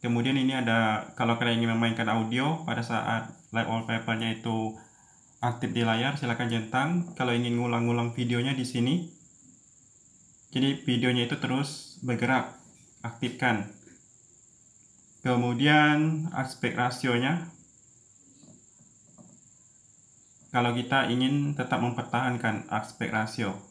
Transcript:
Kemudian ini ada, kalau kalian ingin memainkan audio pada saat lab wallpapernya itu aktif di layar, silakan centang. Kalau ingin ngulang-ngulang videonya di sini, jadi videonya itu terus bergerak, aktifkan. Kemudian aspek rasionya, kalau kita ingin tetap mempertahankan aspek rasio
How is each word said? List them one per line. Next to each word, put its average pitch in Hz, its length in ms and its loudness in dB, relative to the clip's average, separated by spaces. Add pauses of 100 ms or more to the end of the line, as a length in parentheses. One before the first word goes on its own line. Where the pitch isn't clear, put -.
Kemudian 120 320 2
ini 131 160 2
ada, 113 640 2
kalau 117 240 2
kalian 117 240 2
ingin 113 140 2
memainkan 113 340 0
audio 120 560 0
pada 117 160 -2
saat 113 480 -2 (240)
lab 113 140 0
wallpapernya 113 720 -2
itu 110 340 -2 (640)
aktif 117 320 -2
di 117 160 2
layar, 127 320 0
silakan 120 320 -2
centang. 120 380 0 (260)
Kalau 123 160 -2
ingin 120 240 0
ngulang-ngulang 117 560 0
videonya 120 400 0
di 131 160 -2
sini, 135 400 2 (1400)
jadi 139 320 2
videonya 123 480 2
itu 147 80 -4
terus - 640 -4
bergerak, 123 480 0 (540)
aktifkan. 117 680 -2 (1500)
Kemudian 147 1120 4
aspek 127 400 -4
rasionya, 123 720 0 (3000)
kalau 120 240 2
kita 127 320 2
ingin 143 480 2
tetap 127 240 -2
mempertahankan 120 880 -2
aspek - 400 -4
rasio 110 480 -2 (160)